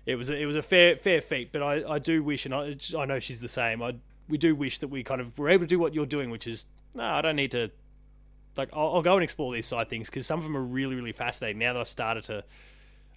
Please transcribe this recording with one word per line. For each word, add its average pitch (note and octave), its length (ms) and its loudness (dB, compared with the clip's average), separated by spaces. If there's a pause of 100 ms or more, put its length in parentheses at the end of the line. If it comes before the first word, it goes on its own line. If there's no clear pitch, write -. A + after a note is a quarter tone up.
it C3 120 0
was B2 120 -6
a, D3 80 -4
it D3 80 -4
was D3 120 -2
a D#3 60 0
fair, F3 360 8
fair E3+ 240 4
feat. B2+ 300 -6
But D3 100 -4
I, D3 320 0
I D3+ 40 0
do D#3+ 240 2
wish, C#3+ 220 -4
and C3+ 100 -4
I, C#3+ 200 -6 (240)
I C#3+ 80 -2
know C#3 120 -2
she's A#2 220 -8
the A#2+ 80 -8
same, A#2 340 -2
I, B2 120 -4 (340)
we D3+ 80 -2
do D#3 180 4
wish C#3 260 -2
that C#3+ 80 -6
we C3+ 140 -6
kind B2+ 200 -4
of A#2+ 160 -10
were D3 100 0
able F3 160 8
to D#3 40 -4
do F3+ 100 4
what D#3+ 160 2
you're D3+ 100 0
doing, C#3 240 -2
which A2+ 180 -8
is, A2+ 200 -8 (260)
"No, A#3 120 -8
I D3 180 0
don't D#3 140 2
need C3+ 160 0
to, A#2 180 -2 (840)
like, C3+ 160 -4
I'll, D3+ 220 0
I'll F3 80 4
go F3 120 8
and F#3+ 80 6
explore C#3+ 320 -2
these A2+ 120 -4
side A#2 240 -2
things," A2 200 -6
'cause C3 160 -6
some D#3 140 -2
of D#3+ 40 -8
them D#3 120 -4
are C3+ 80 -2
really, C3 320 -2
really A#2+ 160 -6
fascinating A#2 460 -6
now A#2+ 160 0
that B2 60 -2
I've A2+ 80 -4
started A2+ 360 -4
to, G#2 180 -6 (760)